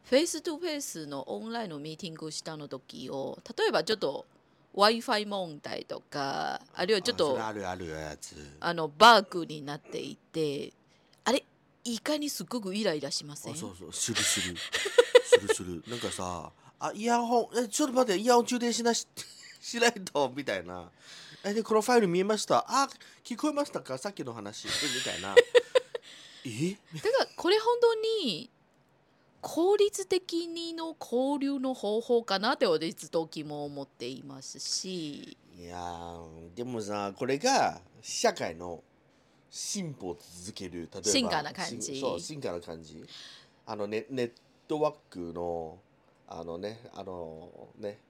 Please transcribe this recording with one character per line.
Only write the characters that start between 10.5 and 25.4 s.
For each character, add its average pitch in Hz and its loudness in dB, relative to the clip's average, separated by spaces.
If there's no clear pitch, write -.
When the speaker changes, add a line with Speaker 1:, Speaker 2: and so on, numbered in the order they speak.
Speaker 1:
あ 214 2
れ、 - 0
い 233 -6
か 302 0
に 294 -4
す - -8
ご 233 -6
く 185 -6
イ 214 0
ラ 185 4
イ 151 -2
ラ 139 -6
し - -4
ま 147 -12
せ - -12
ん？ - -10
Speaker 2:
あ、 147 -8
そ 131 -8
う 90 -16
そ 90 -14
う、 80 -12
す - -2
る - 0
す - 2
る。 90 -4
<laughs> - 6
す 494 8
る 98 0
す - -6
る。 87 -6
な 120 -6
ん - -6
か 110 -4
さ、 90 -6
「あ、 147 -4
イ 208 -6
ヤ 233 4
ホ 240 2
ン、 214 2
え、 - -12
ち 202 -2
ょ - 6
っ - -4
と 247 -4
待 247 4
っ 185 4
て、 180 0
イ 220 -4
ヤ 247 8
ホ 240 10
ン - 0
充 247 -2
電 233 2
し 226 0
な 233 4
し-、 - -2
<laughs> - -20
し - -8
な 233 8
い 233 6
と」 147 0
み 139 -6
た 107 0
い 90 -4
な。 87 -10
「え、 202 -2
で、 220 0
こ 214 0
の 214 6
フ 214 2
ァ 247 10
イ 233 10
ル 202 6
見 175 4
え 185 4
ま 208 2
し - -4
た？ 127 6
あ、 269 4
聞 247 -6
こ 285 0
え 302 0
ま 285 0
し 294 -14
た - -4
か？ 131 -6
さ 202 -6
っ 202 -8
き 165 -8
の 123 -6
話」 107 -10
み - -4
た 92 -4
い 87 -6
な。 98 -4
<laughs> - 2